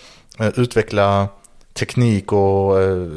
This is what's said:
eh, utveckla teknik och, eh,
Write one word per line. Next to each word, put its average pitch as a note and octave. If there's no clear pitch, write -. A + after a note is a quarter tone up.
eh, A2
utveckla G2+
teknik A2+
och, G2
eh, F#2